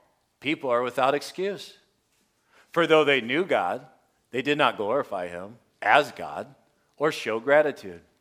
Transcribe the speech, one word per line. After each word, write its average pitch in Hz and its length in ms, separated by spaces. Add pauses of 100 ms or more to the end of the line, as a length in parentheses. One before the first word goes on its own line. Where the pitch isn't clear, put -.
(400)
people 139 320
are 120 100
without 127 320
excuse. 180 640 (960)
For 165 160
though 156 160
they 135 180
knew 135 240
God, 117 400 (460)
they 127 100
did 143 160
not 120 200
glorify 104 500
him 92 300 (220)
as 127 340
God 82 340 (500)
or 151 140
show 113 280
gratitude. 135 640 (200)